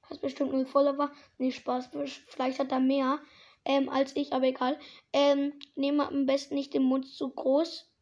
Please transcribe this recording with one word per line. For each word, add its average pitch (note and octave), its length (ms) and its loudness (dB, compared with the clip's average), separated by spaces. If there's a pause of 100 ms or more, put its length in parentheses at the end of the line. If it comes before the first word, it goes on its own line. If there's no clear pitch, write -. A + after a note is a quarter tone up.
Hast - 180 -16
bestimmt C4+ 320 -4
null C4 140 0
Follower. C#4+ 440 0 (280)
Nee, B3+ 120 0
Spaß. B3+ 400 -6 (380)
Vielleicht C4 300 -4
hat C4+ 120 -2
er C4 100 0
mehr, C4+ 380 2 (460)
ähm, C4+ 240 2
als C4+ 260 0
ich, C#4+ 180 -2
aber C4 140 2
egal. C4 320 0 (340)
Ähm, C#4+ 400 4 (220)
nehme C#4+ 320 0
am C#4 200 0
besten C#4 280 0
nicht C#4 200 -4
den C4+ 80 2
Mund C4 260 2
zu C4 220 -8
groß. D4+ 600 -2 (120)